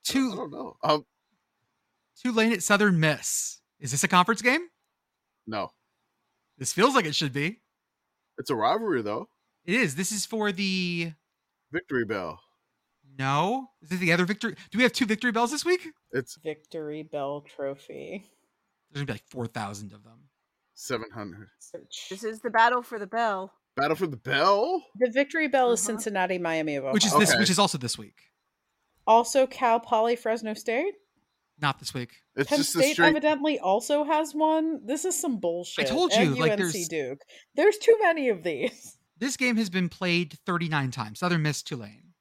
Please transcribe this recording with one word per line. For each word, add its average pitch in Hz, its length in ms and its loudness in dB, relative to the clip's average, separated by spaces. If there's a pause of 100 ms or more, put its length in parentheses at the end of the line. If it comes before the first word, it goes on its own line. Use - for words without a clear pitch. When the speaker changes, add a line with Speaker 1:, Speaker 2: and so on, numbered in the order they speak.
Speaker 1:
I - 40 -4
don't, 269 160 0
Speaker 2:
Two 208 40 -6
Speaker 1:
I 190 40 -10
don't 202 160 -10
know. - 300 -14
Um, 151 240 0 (1160)
Speaker 2:
Tulane 226 300 4
at 175 100 0
Southern 202 380 4
Miss. - 600 -2 (200)
Is 139 100 -8
this 139 140 0
a 165 40 0
conference 185 340 4
game? 294 260 2 (800)
Speaker 1:
No. 104 260 -6 (840)
Speaker 2:
This 127 160 -6
feels 254 220 4
like 233 100 4
it 151 100 -4
should 143 180 -2
be. 147 280 -4 (800)
Speaker 1:
It's 135 120 -8
a 135 40 2
rivalry, 147 480 0
though. 107 260 -6 (360)
Speaker 2:
It 190 100 -2
is. 208 220 2
This 190 160 -4
is 202 140 -4
for 214 260 -2
the 175 600 -2 (600)
Speaker 1:
Victory 139 320 -2
Bell. 92 360 -6 (760)
Speaker 2:
No. 170 520 -2 (120)
Is 156 80 -16
this 180 100 -4
the 170 120 2
other 175 120 4
victory? 202 300 -4 (160)
Do 196 80 -4
we 247 60 4
have 240 80 4
two 254 140 0
Victory 220 260 0
Bells 233 180 0
this 294 140 -6
week? 359 240 0 (240)
Speaker 1:
It's 127 240 -6
Speaker 3:
Victory 151 680 -10
Bell 147 400 -6
Trophy. 139 840 -12 (680)
Speaker 2:
There's 147 140 -10
gonna - 20 -8
be, 131 80 -8
like, 107 140 -14
four 120 180 -8
thousand 104 460 -10
of 107 120 -20
them. 113 240 -20 (460)
Speaker 1:
seven 113 380 -8
hundred. 101 360 -14 (100)
Speaker 3:
Search. - 520 -18
Speaker 4:
This 190 140 -12
is 220 160 -8
the 233 100 -6
battle 240 320 4
for 233 160 -12
the 202 80 -10
bell. 202 460 -4 (240)
Speaker 1:
Battle 147 200 0
for 180 100 -2
the 143 100 -6
bell? 202 680 2 (140)
Speaker 3:
The 247 120 2
Victory 285 380 0
Bell 254 240 4
is 226 80 2
Speaker 4:
Uh-huh. - 60 -2 (120)
Speaker 3:
Cincinnati, 190 400 -2
Miami 160 380 -2
of 135 160 -4
Speaker 2:
Which 214 120 2
is 208 80 2
Speaker 3:
Ohio. - 80 6
Speaker 2:
this, 175 100 6
Speaker 1:
Okay. 120 100 4
Speaker 2:
which 110 100 4
is 175 80 2
also 196 200 2
this 123 200 -6
week. - 320 -20 (760)
Speaker 3:
Also 240 400 4
Cal 240 340 0
Poly 233 360 0
Fresno 220 380 -4
State? 269 400 -4 (680)
Speaker 2:
Not 147 180 0
this - 160 -12
week. 123 280 -10 (120)
Speaker 1:
It's 135 140 0
Speaker 3:
Penn 285 100 2
Speaker 1:
just 277 160 0
the - 60 2
Speaker 3:
State 294 140 4
Speaker 1:
straight 320 160 6
Speaker 3:
evidently 302 500 2
also 240 440 2
has 311 300 -2
one. 311 520 0
This 285 180 -4
is 370 160 -2
some 262 180 -2
bullshit. 175 480 -4
Speaker 2:
I - 20 -2
told 320 240 0
Speaker 3:
And 185 240 4
Speaker 2:
you, 151 40 -4
like, 160 180 2
Speaker 3:
U 190 60 2
N 170 60 -2
C 151 80 -4
Speaker 2:
there's 170 100 -6
Speaker 3:
Duke. 139 320 -6 (340)
There's 415 240 4
too 453 240 6
many 330 260 2
of 185 140 -2
these. 156 540 -6 (200)
Speaker 2:
This 247 200 -4
game 247 200 0
has 214 140 0
been 180 180 0
played 175 560 -2
thirty-nine 160 460 0
times. 107 300 -8
Southern 175 220 0
Miss, 151 200 -2
Tulane. 107 580 -14